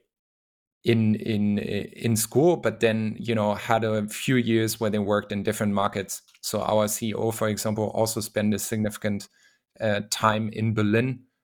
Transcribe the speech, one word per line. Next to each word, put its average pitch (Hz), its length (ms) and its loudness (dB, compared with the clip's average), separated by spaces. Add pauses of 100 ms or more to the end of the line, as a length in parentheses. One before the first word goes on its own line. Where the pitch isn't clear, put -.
(840)
in, 113 340 4
in, 104 420 0
in - 580 -4
school, 151 400 4
but 107 240 -4
then, 110 380 2
you 113 160 -4
know, 104 200 2
had 110 300 0
a 107 240 0
few - 280 0
years 113 440 2
where 110 100 2
they 107 80 0
worked 104 320 0
in 101 120 -4
different 104 320 0
markets. 101 480 -2 (180)
So - 220 -4
our 107 260 2
C 113 200 -4
E 101 60 -4
O, 113 180 -2
for 110 160 -2
example, 107 400 -2
also 110 320 0
spent 104 340 0
a 101 40 -2
significant, 104 720 -4 (500)
uh, 104 220 0 (100)
time 110 420 2
in 110 200 -2
Berlin, 110 480 2 (240)